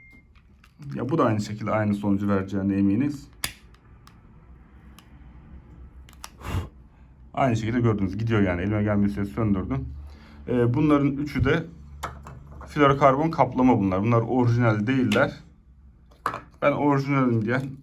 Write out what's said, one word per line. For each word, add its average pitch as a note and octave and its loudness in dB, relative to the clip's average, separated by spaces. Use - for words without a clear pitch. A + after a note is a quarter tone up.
Ya B2 -6
bu E3 0
da C#3 4
aynı G#2+ 2
şekilde G#2 -6
aynı G#2 2
sonucu G2+ 0
vereceğine G2 0
eminiz. G#2 0
Aynı C3+ 2
şekilde A2+ -2
gördünüz. G2 2
Gidiyor A2+ 2
yani. F2+ 2
Elime G#2 0
gelmesiyle G2+ 0
söndürdüm. G#2 -2
Ee, B2 2
bunların D3 4
üçü C#3 -4
de D#3+ 2
florokarbon C#3+ 2
kaplama B2+ 2
bunlar. F#2+ 0
Bunlar A#2 2
orijinal A#2 0
değiller. B2+ 0
Ben C#3+ 4
orijinalim C3+ 2
diyen B2+ -2